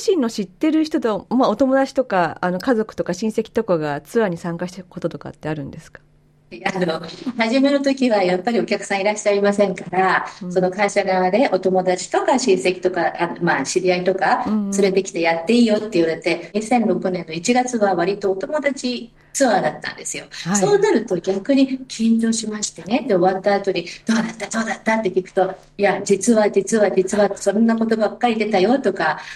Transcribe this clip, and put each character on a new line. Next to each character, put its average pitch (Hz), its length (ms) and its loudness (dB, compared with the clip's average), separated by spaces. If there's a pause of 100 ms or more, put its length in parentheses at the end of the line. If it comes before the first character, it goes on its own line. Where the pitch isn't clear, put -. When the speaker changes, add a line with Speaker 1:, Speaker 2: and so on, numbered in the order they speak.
Speaker 1:
身 381 120 2
の 240 100 0
知 - 140 -6
っ 185 40 -4
て - 240 -2
る 311 140 2
人 311 160 -2
と、 214 300 -4
ま 240 160 4
あ、 - 20 4
お 208 80 0
友 262 180 2
達 269 200 2
と 262 100 2
か、 180 380 0
あ 180 80 0
の、 180 80 -2
家 247 160 0
族 214 200 -2
と 170 100 -4
か 175 100 -2
親 220 160 -4
戚 220 200 -4
と 226 140 -2
か 180 140 2
が 151 240 -4
ツ 233 200 0
ア 214 40 2
ー - 20 0
に 170 80 -2
参 170 220 -6
加 180 100 -6
し 180 40 -12
た 190 120 -16
こ - 160 -16
と 175 80 -4
と - 100 -8
か - 120 -12
っ - 20 -16
て - 160 -12
あ 156 60 -4
る 147 100 -10
ん - 60 -12
で 156 100 -16
す - 100 -20
か？ - 120 -20 (720)
Speaker 2:
あ 185 60 -4
の、 165 220 -2 (380)
始 226 200 2
め 277 120 4
る 285 100 2
時 269 300 0
は 202 120 4
や 180 140 2
っ 180 40 -2
ぱ 208 100 -2
り 226 100 2
お 175 60 -2
客 196 180 -2
さ 196 120 -2
ん 196 40 -2
い 196 40 -2
ら 208 100 2
っ - 20 -6
し - 100 -4
ゃ 202 60 2
い 202 80 2
ま 202 120 4
せ 202 140 4
ん 190 80 -2
か - 160 -10
ら、 185 360 2 (160)
Speaker 1:
う 180 40 -10
ん。 180 60 -8
Speaker 2:
そ 190 80 2
の 180 100 2
会 202 200 -2
社 202 120 0
側 185 280 2
で 185 200 2
お 190 80 0
友 185 240 2
達 180 300 -2
と 392 120 0
か 277 140 2
親 190 200 2
戚 - 220 -2
と 180 100 0
か、 165 280 -2
あ、 - 220 -2
ま 156 200 0
あ、 - 40 -2
知 175 160 -2
り 180 100 0
合 180 60 4
い 180 80 -4
と 190 100 2
か 214 320 0
Speaker 1:
う 202 40 -2
ん 208 160 0
う - 20 -6
ん。 - 40 -6
Speaker 2:
連 196 100 0
れ 196 100 2
て 190 100 2
き - 80 -8
て 170 120 -4
や 165 180 0
っ - 60 -8
て 226 80 4
い 240 60 6
い 233 60 6
よ 208 100 2
っ 208 40 0
て 214 120 -8
言 170 100 2
わ 160 60 2
れ 160 100 -4
て、 - 340 -4
二 214 100 -2
千 233 240 2
六 180 240 0
年 175 160 -6
の 160 60 -12
一 175 220 0
月 247 240 0
は 202 160 2
割 180 240 -2
と 202 120 -2
お 185 60 0
友 294 240 -4
達 247 500 -6 (220)
ツ 262 160 2
ア 196 100 4
ー 170 40 0
だ 151 80 0
っ 156 100 -12
た 135 140 -10
ん - 20 -18
で - 100 -14
す - 100 -8
よ。 - 100 -12 (180)
Speaker 1:
は 170 80 -2
い。 208 40 2
Speaker 2:
そ 285 160 4
う 403 60 6
な 427 140 4
る 262 140 2
と 185 100 -2
逆 196 400 0
に 262 320 2
緊 226 320 2
張 226 120 2
し 220 160 -4
ま 214 140 -6
し - 80 -6
て - 120 -18
ね。 214 260 -2
で、 202 80 4
終 185 180 4
わ 190 60 -4
っ - 20 -16
た 202 140 2
後 196 160 -2
に、 170 120 -4 (220)
「ど 226 80 0
う - 20 2
だ 226 60 0
っ - 140 -6
た？ 202 100 -10
ど 220 180 -4
う 220 40 -8
だ 202 80 -6
っ - 80 -20
た？」 220 160 2
っ - 20 -6
て 190 80 0
聞 185 140 -2
く - 80 -20
と、 190 200 0 (240)
「い 202 60 -4
や、 196 220 2
実 196 300 2
は、 214 180 4
実 196 260 0
は、 202 140 4
実 190 260 0
は、 196 180 2
そ - 160 -2
ん 226 140 4
な 226 100 2
こ 226 80 0
と 226 120 0
ば 214 100 0
っ 214 120 -6
か 240 100 0
り 226 80 0
出 214 120 -2
た 196 120 2
よ」 226 180 4
と 247 160 0
か、 156 240 -2 (180)